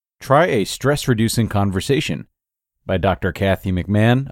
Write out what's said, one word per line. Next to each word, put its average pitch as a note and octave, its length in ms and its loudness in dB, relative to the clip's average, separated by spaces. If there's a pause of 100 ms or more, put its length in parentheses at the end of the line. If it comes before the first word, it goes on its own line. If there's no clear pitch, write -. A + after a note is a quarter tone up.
(200)
Try D3 260 4
a C3 180 0
Stress-Reducing A2+ 880 0
Conversation G2+ 800 -2 (580)
by F#2 120 0
Doctor F#2 340 0
Kathy F#2+ 400 -2
McMahon G#2+ 600 0